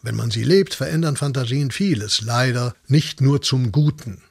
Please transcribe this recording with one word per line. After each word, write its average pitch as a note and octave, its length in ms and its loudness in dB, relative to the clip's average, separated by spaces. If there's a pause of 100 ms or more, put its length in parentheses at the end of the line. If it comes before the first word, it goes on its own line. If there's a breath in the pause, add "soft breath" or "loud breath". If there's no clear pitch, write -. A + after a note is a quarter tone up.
Wenn A2+ 140 -6
man A2+ 140 -2
sie A2 140 -2
lebt, F#3 300 4
verändern D3+ 420 -2
Fantasien C3+ 540 -2
vieles. A#2+ 500 -2
Leider B2 540 0 (120)
nicht D3+ 340 2
nur C3+ 220 4
zum B2+ 300 0
Guten. D3 580 0